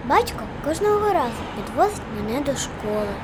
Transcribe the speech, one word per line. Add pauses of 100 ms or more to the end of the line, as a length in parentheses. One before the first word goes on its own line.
Батько (240)
кожного
разу (140)
підвозить (140)
мене
до
школи.